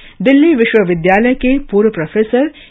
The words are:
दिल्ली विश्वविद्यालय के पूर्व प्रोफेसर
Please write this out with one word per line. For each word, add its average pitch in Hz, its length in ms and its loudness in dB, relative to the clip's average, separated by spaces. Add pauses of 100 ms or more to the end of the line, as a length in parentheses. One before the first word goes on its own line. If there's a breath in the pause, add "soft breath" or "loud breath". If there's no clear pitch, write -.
(220 loud breath)
दिल्ली 285 320 4
विश्वविद्यालय 214 800 0
के 254 240 -2
पूर्व 220 320 0
प्रोफेसर 214 580 -2 (220 loud breath)